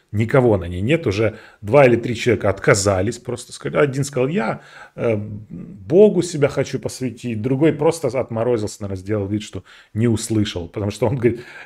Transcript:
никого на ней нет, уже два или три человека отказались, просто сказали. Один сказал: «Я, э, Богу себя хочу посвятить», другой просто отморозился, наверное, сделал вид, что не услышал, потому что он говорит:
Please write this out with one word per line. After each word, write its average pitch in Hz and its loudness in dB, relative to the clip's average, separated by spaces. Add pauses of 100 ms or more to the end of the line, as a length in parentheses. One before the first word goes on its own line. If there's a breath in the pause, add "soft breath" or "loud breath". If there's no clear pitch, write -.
(120)
никого 117 4
на 85 -6
ней 90 -6
нет, 151 0
уже 104 0 (240 loud breath)
два 127 6
или 117 4
три 120 -2
человека 107 0
отказались, 101 2
просто - -12
сказали. 151 -2
Один 139 0
сказал: 127 -2
«Я, 196 -4 (340 loud breath)
э, 117 0
Богу 107 0
себя 147 0
хочу 131 -4
посвятить», 117 -6
другой 135 2
просто 151 0
отморозился, 113 -2
наверное, 98 -8
сделал 101 -2
вид, 104 -2
что 95 -12 (320 soft breath)
не 113 2
услышал, 104 -2
потому 101 -6
что 123 -2
он 101 -2
говорит: 117 0 (240 loud breath)